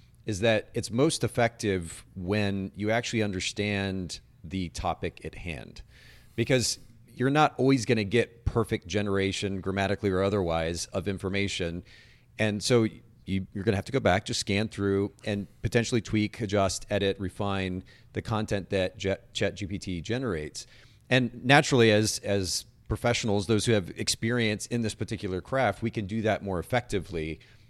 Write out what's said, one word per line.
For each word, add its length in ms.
is 140
that 340
it's 160
most 360
effective 800
when 600
you 140
actually 320
understand 960
the 280
topic 560
at 100
hand, 460
because 420
you're 160
not 280
always 280
gonna 200
get 400
perfect 420
generation, 720
grammatically 520
or 100
otherwise, 720
of 160
information. 760
And 240
so 240
you, 280
you're 120
gonna 100
have 100
to 60
go 80
back, 240
just 160
scan 300
through, 420
and 200
potentially 380
tweak, 400
adjust, 500
edit, 300
refine 640
the 80
content 480
that 280
Jet-, 360
Chat 220
G 100
P 120
T 220
generates. 680
And 340
naturally, 480
as, 280
as 440
professionals, 600
those 180
who 80
have 240
experience 680
in 160
this 120
particular 460
craft, 400
we 100
can 140
do 160
that 220
more 160
effectively, 840